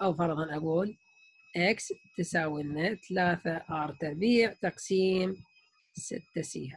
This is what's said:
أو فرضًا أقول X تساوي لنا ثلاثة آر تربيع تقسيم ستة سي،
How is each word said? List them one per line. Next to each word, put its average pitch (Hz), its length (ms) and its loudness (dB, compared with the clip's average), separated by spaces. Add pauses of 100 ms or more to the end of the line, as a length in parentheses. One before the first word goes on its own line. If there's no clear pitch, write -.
أو 190 120 2
فرضًا 160 420 0
أقول 165 420 0 (600)
X 190 360 2 (240)
تساوي 160 460 -2
لنا 156 320 -2
ثلاثة 175 600 0
آر 151 440 -6
تربيع 208 540 2
تقسيم 185 840 0 (580)
ستة - 480 -8
سي، 135 360 -8